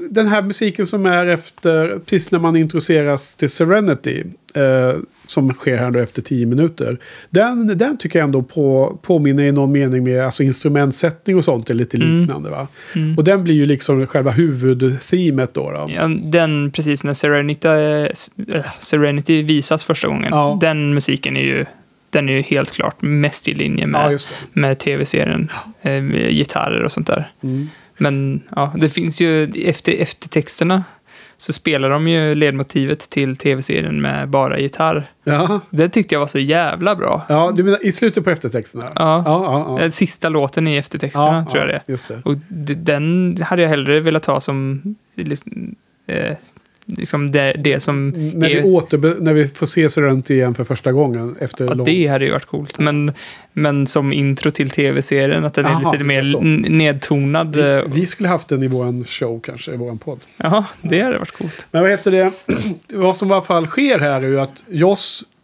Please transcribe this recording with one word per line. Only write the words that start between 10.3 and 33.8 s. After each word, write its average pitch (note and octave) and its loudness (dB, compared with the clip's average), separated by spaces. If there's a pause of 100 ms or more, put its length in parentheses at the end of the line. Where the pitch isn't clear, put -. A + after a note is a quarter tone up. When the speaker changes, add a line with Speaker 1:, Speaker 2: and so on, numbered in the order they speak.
Speaker 1:
instrumentsättning C#3+ 0
och E3+ 4
sånt B2 0
är A#2+ 0
lite A#2+ -2
Speaker 2:
Mm. D#3+ 4
Speaker 1:
liknande, D3+ 0
va? C#3 -8 (300)
Speaker 2:
Mm. D#3+ 0
Speaker 1:
Och D#3 2
den F#3+ 4
blir E3 2
ju D3 4
liksom C3+ 0
själva C3+ 0
huvudthemet C3 0
då, - -4
då. D3+ -8
Speaker 2:
Ja, E3 -4
den D#3 0
precis D3 -2
när C#3+ -2
Serenity, D3 0
eh, D3+ 2
s-, - -6 (220)
eh, D#3+ -2 (140)
Serenity D3 0
visas D3+ 0
första - -2
gången, D3 -4
Speaker 1:
Ja. D3+ 2
Speaker 2:
den D3+ 2
musiken C3+ -2
är C3+ -2
ju, C3+ 0 (460)
den C#3+ 0
är C3+ 0
ju C3+ 2
helt C3+ -2
klart - -4
mest D3 0
i D3 -4
linje D3 -2
med, C#3+ 0
Speaker 1:
Ja, D3 2
just C#3 -2
det. - -6
Speaker 2:
med C3+ 2
T C#3+ -2
V-serien, C#3+ -2 (320)
Speaker 1:
Ja. C#3 -2
Speaker 2:
eh, C#3 -2
med C#3 -2
gitarrer - -2
och A#2 -2
sånt - -4
där. - 0 (180)
Speaker 1:
Mm. C3+ -6 (320)
Speaker 2:
Men, C#3 -2 (140)
ja, C#3+ -2
det D3+ 2
finns E3 -4
ju D#3 2 (140)
efter, - 0 (100)
eftertexterna F3 -2 (540)
så - -6
spelar C3+ 0
de D#3 2
ju D#3 2
ledmotivet C#3+ 0
till C3+ -2
T C#3 2
V-serien D3 -2